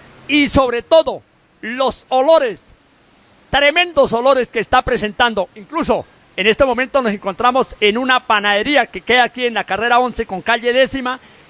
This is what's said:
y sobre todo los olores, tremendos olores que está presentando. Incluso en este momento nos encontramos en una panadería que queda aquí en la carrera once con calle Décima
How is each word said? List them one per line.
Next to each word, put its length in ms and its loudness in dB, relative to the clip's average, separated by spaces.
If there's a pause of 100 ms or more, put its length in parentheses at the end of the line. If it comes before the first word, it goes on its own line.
(280)
y 220 2
sobre 320 0
todo 400 2 (400)
los 480 -4
olores, 600 2 (800)
tremendos 640 0
olores 340 2
que 120 -6
está 220 0
presentando. 720 -2
Incluso 520 -4 (300)
en 120 -2
este 180 2
momento 380 -2
nos 100 -2
encontramos 680 -2
en 200 2
una 220 0
panadería 640 0
que 140 -14
queda 240 2
aquí 200 -4
en 80 -2
la 120 -4
carrera 340 0
once 260 -4
con 160 -10
calle 320 -2
Décima 460 -2 (300)